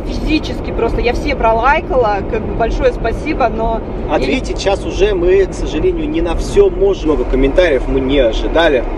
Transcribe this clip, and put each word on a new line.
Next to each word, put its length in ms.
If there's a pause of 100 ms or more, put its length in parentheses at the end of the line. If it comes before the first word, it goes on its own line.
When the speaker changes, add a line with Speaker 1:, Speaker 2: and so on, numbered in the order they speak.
Speaker 1:
физически 640
просто. 300
Я 120
все 220
пролайкала, 800 (140)
как 100
бы 140
большое 380
спасибо, 560
но 320 (280)
я 80
не 60
Speaker 2:
Ответить 340
сейчас 280
уже 280
мы, 320
к 80
сожалению, 560
не 120
на 140
все 340
можем. 420
Много 140
комментариев 640
мы 120
не 200
ожидали. 640 (140)